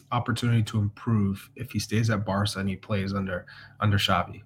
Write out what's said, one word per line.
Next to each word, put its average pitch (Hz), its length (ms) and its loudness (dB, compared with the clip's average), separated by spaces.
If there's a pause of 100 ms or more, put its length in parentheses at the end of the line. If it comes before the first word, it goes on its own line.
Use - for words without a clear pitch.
(140)
opportunity 117 500 2
to 110 160 -2
improve 101 800 0
if 113 140 -10
he 107 80 -4
stays 110 300 0
at 104 160 0
Barca 101 340 0
and 98 100 -2
he 92 80 -4
plays 98 360 -2
under, 95 320 -4 (360)
under 104 160 4
Xavi, 92 480 0